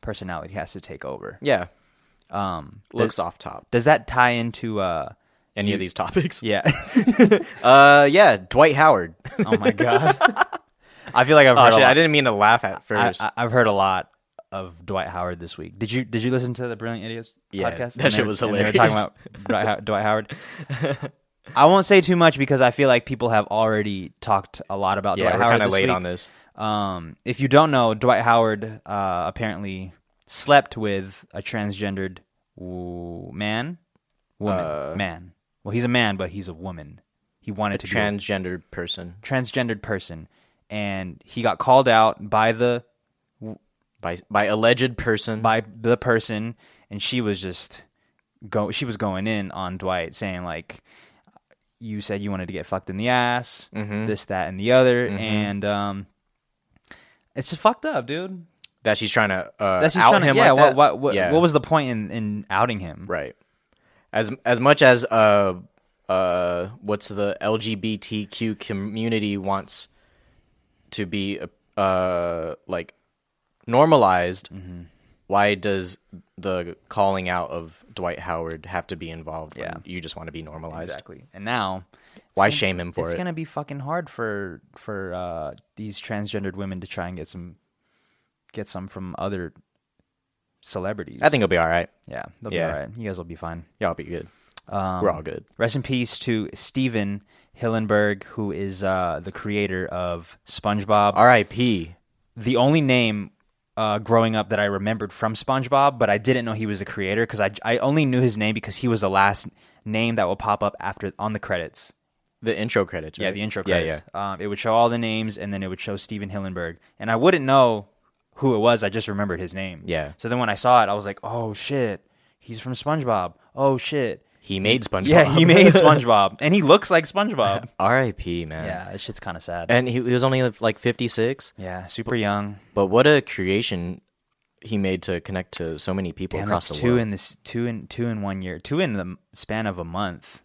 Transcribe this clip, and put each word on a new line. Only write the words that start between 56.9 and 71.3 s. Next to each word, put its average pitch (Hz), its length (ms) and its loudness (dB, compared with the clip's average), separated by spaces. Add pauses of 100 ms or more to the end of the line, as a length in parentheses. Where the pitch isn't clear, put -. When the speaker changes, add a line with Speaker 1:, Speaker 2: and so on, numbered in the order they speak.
Speaker 1:
it's 131 160 -6
just 165 100 -8
fucked - 260 2
up, 185 200 -4
dude. 175 380 -8 (400)
Speaker 2:
That 107 120 2
she's 107 140 -4
trying 110 180 4
to, 92 300 -4
uh, 95 220 2
Speaker 1:
That 156 120 2
she's 185 100 0
Speaker 2:
out 117 80 10
Speaker 1:
trying 190 120 6
to, 156 60 4
Speaker 2:
him 135 80 4
Speaker 1:
yeah, 143 160 6
Speaker 2:
like 131 80 6
Speaker 1:
what, 151 100 8
Speaker 2:
that? 131 60 -2
Speaker 1:
what, 143 220 6
what, 131 160 0
Speaker 2:
Yeah. 95 180 2
Speaker 1:
what 160 100 4
was 170 100 4
the 147 80 4
point 143 300 0
in, 107 200 -6
in 104 400 -6
outing 107 300 0
him? 80 260 -12
Speaker 2:
Right. 76 300 -6 (760)
As, 110 200 -2 (120)
as 123 140 2
much 143 240 6
as, 123 220 6
uh, 104 500 4 (540)
uh, 90 580 0 (140)
what's 104 280 -6
the 101 320 -4
L 107 180 -2
G 110 180 -6
B 107 220 -6
T 107 280 -8
Q 110 300 -6
community 104 800 -4
wants 98 500 -6 (1080)
to 104 140 -6
be, 98 320 -6